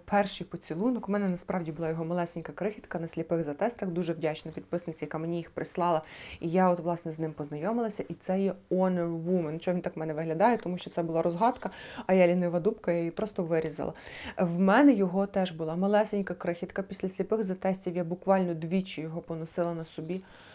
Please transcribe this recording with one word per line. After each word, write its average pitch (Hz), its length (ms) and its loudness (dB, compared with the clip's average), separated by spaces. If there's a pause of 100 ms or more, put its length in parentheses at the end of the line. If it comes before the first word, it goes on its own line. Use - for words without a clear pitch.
перший 196 420 0
поцілунок. 214 640 -4
У - 20 0
мене 202 180 0
насправді 175 420 -4
була 160 180 -4
його 160 160 -2
малесенька 170 480 -4
крихітка - 460 -6
на 165 80 -6
сліпих 165 360 -2
затестах. 190 460 -2
Дуже 170 240 0
вдячна 156 380 -4
підписниці, - 540 -6
яка 160 120 -4
мені 165 200 -2
їх 165 120 -6
прислала. 170 520 0 (380)
І 170 100 -4
я 185 200 6
от, 175 100 4
власне, 170 320 -4
з 156 80 -8
ним 160 140 -2
познайомилася. 175 760 -2
І 175 40 -4
це 185 280 -2
є 196 120 2 (180)
Honor 175 540 2
Woman. 165 340 0
Чого 180 160 0
він 180 60 0
так 180 140 -4
в - 40 -8
мене 160 140 -2
виглядає? 165 440 2
Тому 180 200 -4
що - 120 -10
це - 140 -2
була 165 180 0
розгадка, 175 480 2 (380)
а 190 60 6
я 185 140 8
лінива 175 320 2
дубка, 180 320 0
я 170 60 2
її 170 140 -2
просто 196 320 -4
вирізала. 160 500 -2 (440)
В 175 220 2
мене 233 340 10
його 196 340 2
теж 185 240 0
була 160 240 -4
малесенька 202 580 2
крихітка. 180 500 -4
Після 190 260 -6
сліпих 208 340 -2
затестів 185 520 -2
я 180 80 0
буквально 180 500 2
двічі 170 480 -2
його 160 200 -6
поносила 165 520 -4
на 165 100 -6
собі. 165 380 -8 (340)